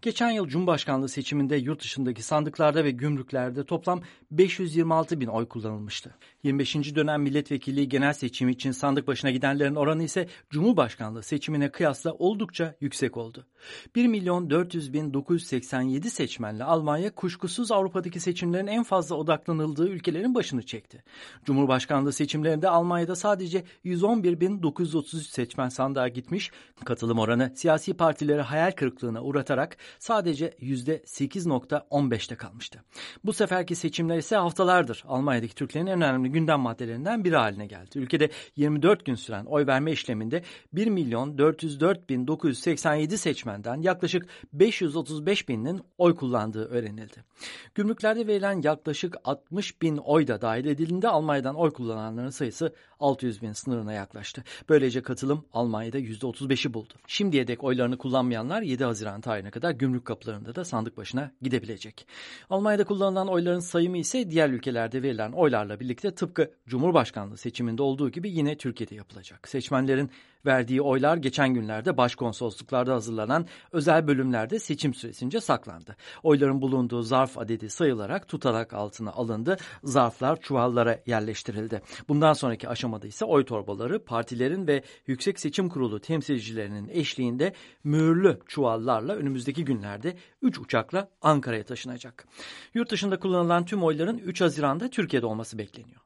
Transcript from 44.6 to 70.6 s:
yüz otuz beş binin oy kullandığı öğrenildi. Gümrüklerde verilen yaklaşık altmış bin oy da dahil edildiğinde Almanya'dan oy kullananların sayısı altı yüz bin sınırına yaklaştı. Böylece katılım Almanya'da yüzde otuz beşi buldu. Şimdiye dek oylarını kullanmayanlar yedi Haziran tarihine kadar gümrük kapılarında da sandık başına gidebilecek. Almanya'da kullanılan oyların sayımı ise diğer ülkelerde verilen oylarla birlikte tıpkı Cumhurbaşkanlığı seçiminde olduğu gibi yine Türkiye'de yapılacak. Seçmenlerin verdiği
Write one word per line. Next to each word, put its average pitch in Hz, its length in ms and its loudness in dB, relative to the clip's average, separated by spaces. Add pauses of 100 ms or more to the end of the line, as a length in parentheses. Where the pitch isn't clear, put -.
yüz 151 200 0
otuz 151 240 -6
beş 196 240 0
binin 131 320 -4 (160)
oy 175 180 6
kullandığı 110 500 -2
öğrenildi. 110 580 -6 (520)
Gümrüklerde 220 520 0
verilen 196 340 0
yaklaşık 151 600 -2
altmış - 580 -4
bin 160 160 0
oy 147 300 4
da 110 140 -2
dahil 117 240 -2
edildiğinde 165 420 0
Almanya'dan 151 480 0
oy 160 160 2
kullananların 113 580 -6
sayısı 139 440 -4 (260)
altı 139 260 2
yüz 110 160 -4
bin 107 100 -8
sınırına 110 420 -4
yaklaştı. 104 500 -10 (260)
Böylece 131 320 4
katılım 135 520 -2
Almanya'da 113 440 -2
yüzde 113 300 -6
otuz 127 220 -6
beşi 131 240 0
buldu. 110 200 -10 (140)
Şimdiye 147 400 0
dek 123 160 -6
oylarını 127 340 0
kullanmayanlar 127 640 0
yedi 135 220 -2
Haziran 107 380 -4
tarihine 104 300 -4
kadar 160 200 -2
gümrük 127 340 0
kapılarında 107 500 -8
da 180 100 -6
sandık 117 320 -4
başına 127 340 -6 (100)
gidebilecek. 110 680 -4 (420)
Almanya'da 202 340 2
kullanılan 190 440 0
oyların 175 320 2
sayımı 175 380 0
ise 202 340 -2
diğer 156 180 6
ülkelerde 120 540 -2
verilen 113 280 -2
oylarla 117 480 2
birlikte 127 360 -4
tıpkı 165 360 -2 (160)
Cumhurbaşkanlığı 120 720 0
seçiminde 117 440 -4
olduğu 139 280 0
gibi 175 220 -6
yine 151 260 0
Türkiye'de 117 380 -8
yapılacak. - 520 -20
Seçmenlerin 135 640 0 (340)
verdiği 131 360 4